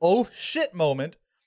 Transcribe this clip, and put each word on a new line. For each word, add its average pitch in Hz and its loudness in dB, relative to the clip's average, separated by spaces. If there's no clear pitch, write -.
oh 202 4
shit - -4
moment, 151 -2